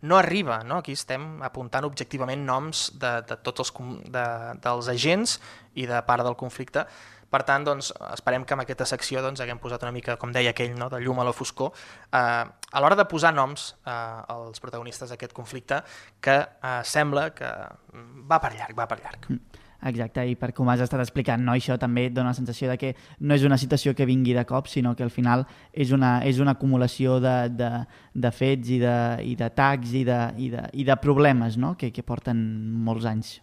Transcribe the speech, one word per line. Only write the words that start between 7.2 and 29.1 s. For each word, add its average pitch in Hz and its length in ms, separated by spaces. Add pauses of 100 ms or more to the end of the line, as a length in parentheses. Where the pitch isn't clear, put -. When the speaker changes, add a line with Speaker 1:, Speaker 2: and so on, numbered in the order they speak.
Speaker 1:
Per 135 80
tant, 139 240
doncs, 139 220 (260)
esperem 127 320
que - 80
amb 135 80
aquesta 123 240
secció, 131 320
doncs, 131 240
haguem 120 160
posat 120 240
una 123 80
mica, 123 300
com 123 100
deia 123 220
aquell, 120 260
no?, 120 140
de 123 100
llum 127 160
a 123 80
la 123 80
foscor, - 380 (420)
eh, 120 320
a - 360
l'hora 160 120
de 196 160
posar 160 240
noms, 143 380 (100)
eh, 131 80
als 113 720
protagonistes 120 480
d'aquest 120 240
conflicte, 131 460 (420)
que, 139 160
eh, 131 380 (100)
sembla 147 380 (100)
que 127 160 (800)
va 165 80
per 131 160
llarg, 110 240
va 117 80
per 113 140
llarg. - 320
Speaker 2:
Mm, - 260 (320)
exacte, 120 400
i 120 80
per 120 160
com 123 160
has 123 160
estat 127 160
explicant, 123 400
no? 123 160
Això 127 220
també 123 260
et 123 80
dona 127 160
la 123 80
sensació 127 320
de 127 80
que 131 160 (240)
no 147 160
és 139 80
una 139 160
situació 135 400
que 139 80
vingui 127 300
de 120 100
cop, 131 240
sinó 123 240
que 123 80
al 120 80
final 123 320 (300)
és 127 180
una, 127 320
és 131 160
una 139 160
acumulació 127 640
de, 127 180 (140)
de, 120 220 (420)
de 120 160
fets 127 400
i 127 80
de, 120 180 (300)